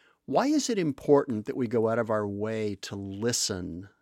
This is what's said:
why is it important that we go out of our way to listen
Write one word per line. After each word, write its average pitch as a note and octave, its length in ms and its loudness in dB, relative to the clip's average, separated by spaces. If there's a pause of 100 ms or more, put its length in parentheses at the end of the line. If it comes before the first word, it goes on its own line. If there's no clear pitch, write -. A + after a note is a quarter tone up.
(260)
why E3+ 220 2
is D4 220 2
it A3 80 0
important C#3 680 2
that - 100 -4
we B2 100 -2
go A2 220 2
out A2+ 100 0
of A2 100 -2
our G#2+ 180 0
way G#2+ 560 -4
to - 120 -10
listen G2 960 -4 (120)